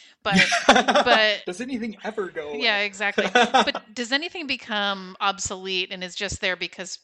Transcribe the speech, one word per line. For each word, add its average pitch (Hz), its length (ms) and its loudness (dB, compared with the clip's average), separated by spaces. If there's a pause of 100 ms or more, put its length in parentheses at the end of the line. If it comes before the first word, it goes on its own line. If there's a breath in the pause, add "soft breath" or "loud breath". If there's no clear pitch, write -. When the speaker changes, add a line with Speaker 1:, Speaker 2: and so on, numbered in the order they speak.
(240 loud breath)
Speaker 1:
But, 190 160 4 (160)
Speaker 2:
<laughs> - 120 -2
Speaker 1:
but 240 760 4
Speaker 2:
Does 180 160 -8
anything 240 420 -6
ever 214 260 -6
go 151 200 -8
away? 147 120 -8
Speaker 1:
Yeah, 214 180 2
exactly. 202 520 -2
Speaker 2:
<laughs> - 20 2
Speaker 1:
But 226 600 2
does 240 180 -6
anything 320 360 -4
become 202 760 -4
obsolete 190 680 -4
and 185 120 -10
is 175 120 -10
just - 260 -6
there 185 140 0
because - 480 -10